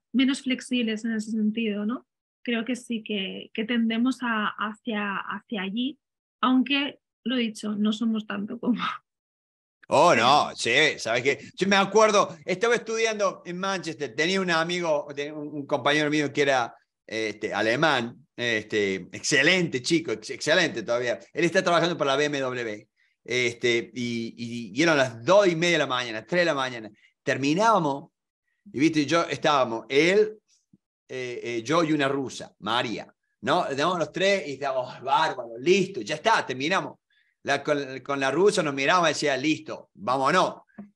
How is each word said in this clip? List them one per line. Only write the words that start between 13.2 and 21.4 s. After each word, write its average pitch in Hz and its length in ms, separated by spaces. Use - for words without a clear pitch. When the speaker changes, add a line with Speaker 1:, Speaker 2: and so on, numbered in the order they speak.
Speaker 2:
en 175 140
Manchester, 156 560
tenía 170 260
un 180 100
amigo, 165 640
tenía 143 200
un, 151 140
un 143 180
compañero 147 440
mío 147 220
que 143 100
era, 131 320
este, 107 480
alemán, 117 720
este, 110 580
excelente 143 720
chico, 160 280
ex-, 107 200
excelente 143 520
todavía. 117 380
Él 160 120